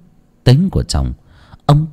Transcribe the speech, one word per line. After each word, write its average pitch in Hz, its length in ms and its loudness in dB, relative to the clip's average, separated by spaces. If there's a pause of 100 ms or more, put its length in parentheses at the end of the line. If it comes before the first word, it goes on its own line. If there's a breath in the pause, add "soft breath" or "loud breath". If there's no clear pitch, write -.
(440)
tính 127 260 2
của 65 140 -4
chồng, 64 300 -4 (520 soft breath)
ông 151 280 2